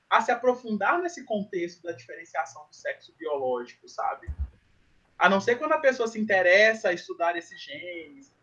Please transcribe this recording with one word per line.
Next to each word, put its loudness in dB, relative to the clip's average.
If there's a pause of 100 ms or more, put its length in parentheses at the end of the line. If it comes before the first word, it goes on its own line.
a 4
se -2
aprofundar 0
nesse -8
contexto -6
da -8
diferenciação -10
do -20
sexo -12
biológico, -6
sabe? -8 (880)
A 6
não 4
ser 0
quando -2
a 2
pessoa 2
se -8
interessa 4
a 0
estudar -4
esses -14
genes -16 (100)